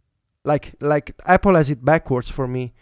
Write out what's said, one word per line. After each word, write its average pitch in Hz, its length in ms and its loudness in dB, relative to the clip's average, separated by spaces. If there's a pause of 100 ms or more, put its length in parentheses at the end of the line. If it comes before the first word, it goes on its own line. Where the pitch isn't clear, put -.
(440)
Like, 143 360 -4
like, 147 340 -2 (120)
Apple 185 300 4
has 151 120 2
it 127 160 -6
backwards 139 460 0
for 135 160 -6
me. 127 360 -8